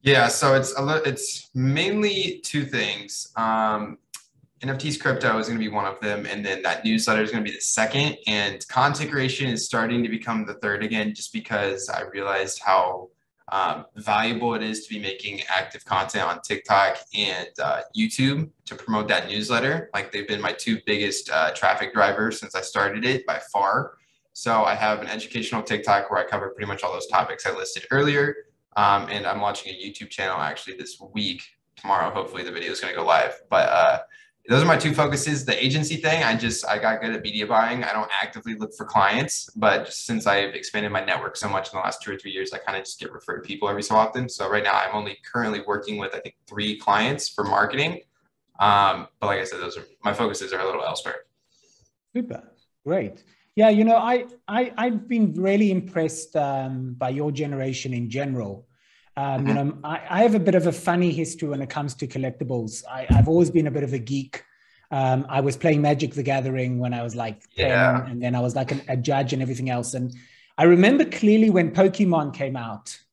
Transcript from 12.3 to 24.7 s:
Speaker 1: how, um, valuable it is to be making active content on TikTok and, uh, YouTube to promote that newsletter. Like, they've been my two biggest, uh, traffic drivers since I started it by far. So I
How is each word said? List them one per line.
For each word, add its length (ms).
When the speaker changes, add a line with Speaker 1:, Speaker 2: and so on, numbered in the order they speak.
Speaker 1:
how, 460
um, 340
valuable 580
it 80
is 240
to 80
be 60
making 480
active 360
content 400
on 160
TikTok 560
and, 340
uh, 200
YouTube 540
to 100
promote 340
that 200
newsletter. 640
Like, 180
they've 160
been 140
my 120
two 340
biggest, 440
uh, 220
traffic 400
drivers 480
since 140
I 80
started 420
it 220
by 140
far. 460
So 320
I 100